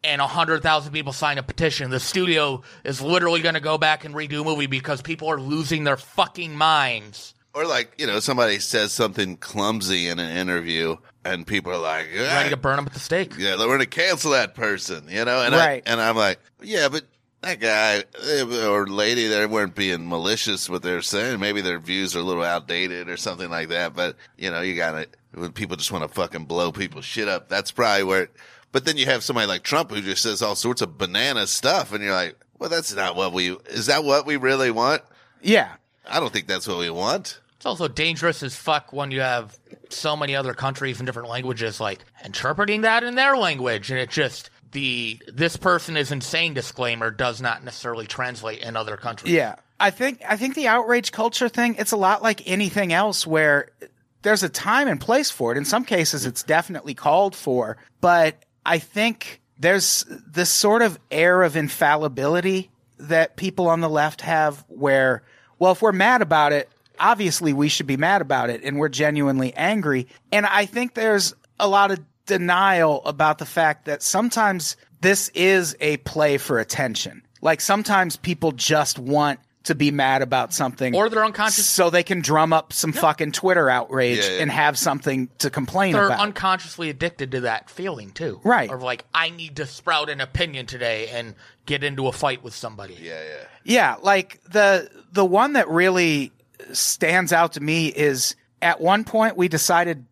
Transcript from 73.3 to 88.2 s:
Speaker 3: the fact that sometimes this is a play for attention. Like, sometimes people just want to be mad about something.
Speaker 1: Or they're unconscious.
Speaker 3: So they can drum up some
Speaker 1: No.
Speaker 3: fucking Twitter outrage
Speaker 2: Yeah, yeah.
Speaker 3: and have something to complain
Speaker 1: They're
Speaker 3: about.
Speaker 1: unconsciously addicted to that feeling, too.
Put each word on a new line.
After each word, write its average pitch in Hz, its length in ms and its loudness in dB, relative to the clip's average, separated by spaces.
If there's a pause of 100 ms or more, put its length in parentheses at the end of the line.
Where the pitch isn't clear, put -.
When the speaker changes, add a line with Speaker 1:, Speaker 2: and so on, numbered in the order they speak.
Speaker 3:
the 151 80 -8
fact 156 400 0
that 147 180 -4
sometimes 202 720 0 (240)
this 190 280 2
is 180 520 2
a 151 160 0
play 147 400 2
for 131 220 0
attention. - 640 -4 (200)
Like, 156 200 2
sometimes 196 540 2
people 165 380 -2
just 151 440 0
want 143 420 0 (260)
to 165 100 0
be 143 160 2
mad 135 300 2
about 123 320 0
something. 127 400 -2
Speaker 1:
Or 208 160 4
they're 220 140 2
unconscious. 214 420 0
Speaker 3:
So 180 240 4
they 175 140 4
can 180 180 -2
drum 156 300 2
up 160 220 2
some 160 180 -2
Speaker 1:
No. - 80 -2
Speaker 3:
fucking 151 320 2
Twitter 175 380 4
outrage 123 480 2
Speaker 2:
Yeah, 101 180 2
yeah. 92 60 0
Speaker 3:
and 156 100 0
have 147 260 2
something 135 520 -2 (100)
to 143 100 0
complain 175 440 0
Speaker 1:
They're 202 140 4
Speaker 3:
about. 196 120 2
Speaker 1:
unconsciously 190 720 -2
addicted 139 420 -4
to 127 100 -2
that 113 280 -2
feeling, 139 420 -8
too. 123 320 -8